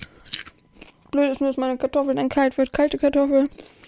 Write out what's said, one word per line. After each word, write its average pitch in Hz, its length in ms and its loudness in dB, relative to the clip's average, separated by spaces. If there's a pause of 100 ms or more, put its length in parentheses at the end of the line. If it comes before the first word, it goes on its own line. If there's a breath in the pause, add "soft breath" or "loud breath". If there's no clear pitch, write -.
(1120 soft breath)
Blöd 285 200 2
ist 269 100 -4
nur, 277 80 0
dass 262 80 -2
meine 262 220 -2
Kartoffel 269 360 0
dann 262 140 -2
kalt 269 300 0
wird. 262 160 0
Kalte 294 240 0
Kartoffel 277 500 2 (400 loud breath)